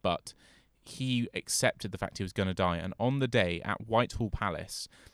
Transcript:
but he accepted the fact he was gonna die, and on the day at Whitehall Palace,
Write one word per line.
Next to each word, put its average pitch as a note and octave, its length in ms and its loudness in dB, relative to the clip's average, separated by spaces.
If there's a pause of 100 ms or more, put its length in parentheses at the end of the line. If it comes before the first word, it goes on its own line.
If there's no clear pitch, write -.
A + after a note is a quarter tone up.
but - 320 0 (500)
he B2+ 480 0
accepted - 600 0
the - 60 -8
fact - 200 -6
he G2 60 -2
was F#2 80 -6
gonna F#2+ 220 0
die, F2 220 2
and F2+ 240 -6
on C3 180 2
the C3 100 2
day F#2 340 2
at G#2+ 240 -4
Whitehall A2+ 440 2
Palace, F2+ 580 -6 (240)